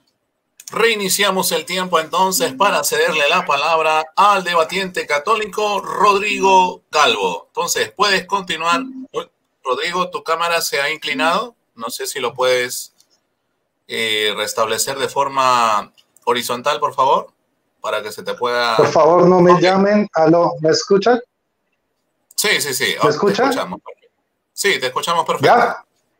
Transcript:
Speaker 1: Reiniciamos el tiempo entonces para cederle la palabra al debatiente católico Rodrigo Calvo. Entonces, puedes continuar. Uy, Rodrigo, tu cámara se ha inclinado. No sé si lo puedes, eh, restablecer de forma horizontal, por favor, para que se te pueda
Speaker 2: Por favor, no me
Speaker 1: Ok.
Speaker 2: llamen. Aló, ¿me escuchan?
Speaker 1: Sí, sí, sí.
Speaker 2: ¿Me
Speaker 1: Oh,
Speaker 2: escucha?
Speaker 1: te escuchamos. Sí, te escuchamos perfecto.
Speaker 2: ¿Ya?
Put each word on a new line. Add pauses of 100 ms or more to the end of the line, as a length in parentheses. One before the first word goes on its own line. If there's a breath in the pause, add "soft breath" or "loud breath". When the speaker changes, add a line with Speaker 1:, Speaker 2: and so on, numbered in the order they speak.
(720)
Speaker 1:
Reiniciamos
el
tiempo
entonces
para
cederle
la
palabra (120)
al
debatiente
católico
Rodrigo
Calvo.
Entonces,
puedes
continuar. (300)
Uy, (340)
Rodrigo,
tu
cámara
se
ha
inclinado. (200)
No
sé
si
lo
puedes, (960)
eh,
restablecer
de
forma (320)
horizontal,
por
favor, (520)
para
que
se
te
pueda
Speaker 2:
Por
favor,
no
me
Speaker 1:
Ok.
Speaker 2:
llamen.
Aló,
¿me
escuchan? (1160)
Speaker 1:
Sí,
sí,
sí.
Speaker 2:
¿Me
Speaker 1:
Oh,
Speaker 2:
escucha?
Speaker 1:
te
escuchamos. (720)
Sí,
te
escuchamos
perfecto.
Speaker 2:
¿Ya? (340)